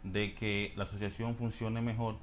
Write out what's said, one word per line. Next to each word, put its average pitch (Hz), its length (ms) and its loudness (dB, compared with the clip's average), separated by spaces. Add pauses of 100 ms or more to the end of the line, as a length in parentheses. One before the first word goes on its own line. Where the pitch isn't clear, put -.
de 101 300 0
que 104 440 2
la 101 80 0
asociación 104 500 -2
funcione 113 460 0
mejor. 113 420 2